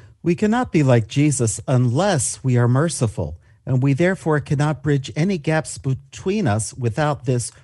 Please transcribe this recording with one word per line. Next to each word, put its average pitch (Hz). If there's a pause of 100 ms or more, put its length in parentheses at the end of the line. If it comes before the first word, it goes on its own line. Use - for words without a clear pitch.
(220)
We 170
cannot 226
be 151
like 120
Jesus 135
unless 131
we 127
are 120
merciful, 117 (260)
and 131
we 139
therefore 165
cannot 147
bridge 143
any 185
gaps 156
between 190
us 107
without 135
this 123 (120)